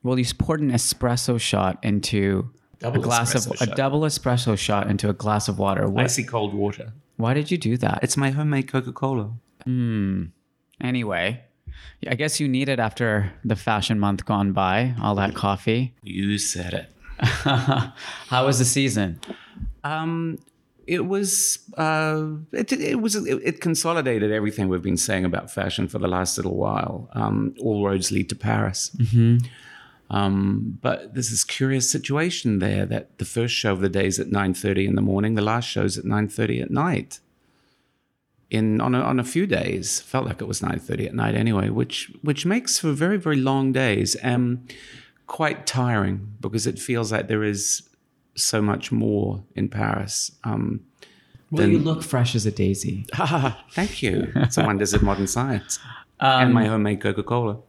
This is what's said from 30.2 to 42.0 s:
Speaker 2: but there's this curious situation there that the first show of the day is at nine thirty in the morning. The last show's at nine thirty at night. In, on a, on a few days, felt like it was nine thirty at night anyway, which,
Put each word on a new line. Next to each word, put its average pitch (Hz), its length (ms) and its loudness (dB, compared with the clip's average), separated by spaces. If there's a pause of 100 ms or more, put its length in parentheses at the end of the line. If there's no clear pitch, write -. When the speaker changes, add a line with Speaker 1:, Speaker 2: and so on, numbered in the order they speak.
Speaker 2:
but - 320 -4
there's 117 160 -2
this 107 120 0
curious 135 460 0
situation 139 680 0
there 98 260 2
that - 320 -6
the 98 80 -4
first 120 300 -2
show 107 160 0
of 95 100 0
the 98 80 2
day 95 160 2
is 92 140 0
at - 80 -4
nine 98 260 0
thirty 95 320 0
in 98 80 0
the 101 80 2
morning. 101 320 2
The 107 80 2
last 113 260 0
show's 98 300 -2
at - 80 -10
nine 104 220 0
thirty 104 340 -2
at - 80 -6
night. - 520 -2 (1300)
In, 110 300 2
on 123 120 2
a, 127 80 2
on 123 180 2
a 120 40 -2
few 175 240 -2
days, 92 540 -2
felt - 260 -4
like - 140 -6
it 107 40 -6
was - 160 -4
nine - 160 -2
thirty - 300 -4
at - 80 -8
night 110 180 0
anyway, 110 360 2
which, 120 420 -4 (100)